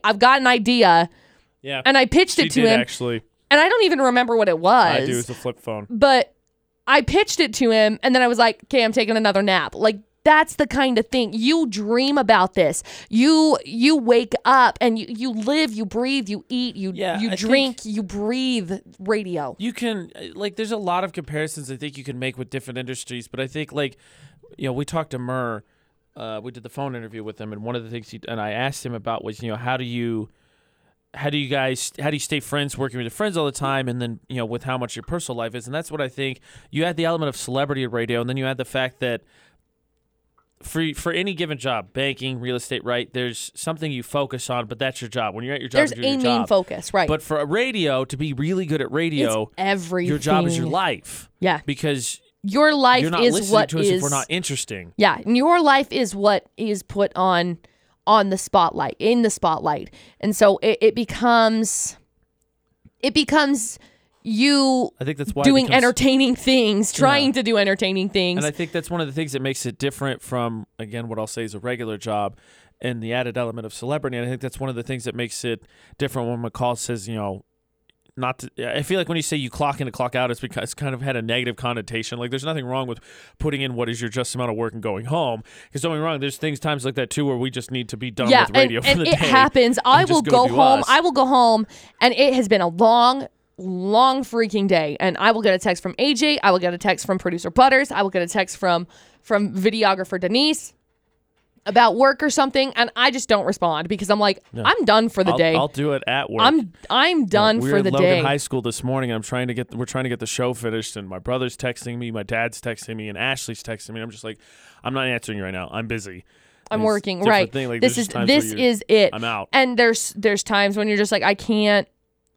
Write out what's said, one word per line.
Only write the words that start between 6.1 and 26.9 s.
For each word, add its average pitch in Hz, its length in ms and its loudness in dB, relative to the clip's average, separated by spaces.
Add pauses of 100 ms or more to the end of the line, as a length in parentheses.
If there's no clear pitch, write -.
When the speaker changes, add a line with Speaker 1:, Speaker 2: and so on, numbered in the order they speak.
Speaker 1:
I 285 140 6
pitched 349 380 0
it 277 160 0
to 240 160 2
him, 220 320 4
and 254 120 4
then 254 60 6
I 247 60 4
was 240 100 2
like, 226 280 2
"Okay, 254 180 2
I'm 220 80 2
taking 220 260 2
another 202 240 2
nap." 185 340 0
Like, 214 240 2 (240)
that's 311 340 6
the 285 100 2
kind 254 320 2
of 226 80 0
thing. 240 260 0
You 285 340 2
dream 233 520 0
about 202 340 4
this. 165 300 2 (260)
You, 311 560 6
you 240 320 4
wake 233 360 0 (120)
up, 247 340 6
and 226 200 2
you, 202 100 -10
you 240 220 -6
live, 220 420 0
you 214 120 -6
breathe, 240 440 -2
you 202 200 -6
eat, 247 260 -4
you, 190 180 -6
Speaker 2:
Yeah, 185 260 -4
Speaker 1:
you 220 120 -2
Speaker 2:
I 185 40 -2
Speaker 1:
drink, 254 460 2
Speaker 2:
think 214 140 -8
Speaker 1:
you 214 80 -4
breathe 214 680 -4 (280)
radio. 185 580 -4
Speaker 2:
you 226 160 -6
can, 208 420 -6
uh, 160 100 -16 (100)
like, 202 220 -8
there's 220 140 -6
a 226 60 -4
lot 180 260 -2
of 180 100 -6
comparisons 151 580 -8
I 135 60 -8
think 139 200 -12
you 135 60 -16
can 123 160 -10
make 127 180 -6
with 123 140 -10
different 127 260 -10
industries, 127 500 -10
but 123 120 -10
I 131 80 -4
think, 147 240 -8
like, 139 260 -6 (640)
you 131 80 -6
know, 127 60 -2
we 139 120 -4
talked 160 260 -6
to 131 80 -8
Murr, 123 440 -6 (520)
uh, 110 280 -10
we 123 80 -12
did 117 100 -20
the 117 80 -16
phone 139 260 -8